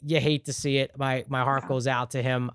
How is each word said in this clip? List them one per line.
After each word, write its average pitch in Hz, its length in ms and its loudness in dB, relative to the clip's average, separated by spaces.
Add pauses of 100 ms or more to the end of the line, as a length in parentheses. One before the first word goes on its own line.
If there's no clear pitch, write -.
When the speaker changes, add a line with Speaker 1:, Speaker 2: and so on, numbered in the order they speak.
Speaker 1:
you 151 180 2
hate 147 260 2
to 139 80 -6
see 139 240 0
it. - 200 -2
My, 131 320 -2
my 131 140 0
heart 135 200 2
Speaker 2:
Yeah. - 60 -8
Speaker 1:
goes 131 160 0
out 127 260 0
to 131 120 -2
him. 123 320 0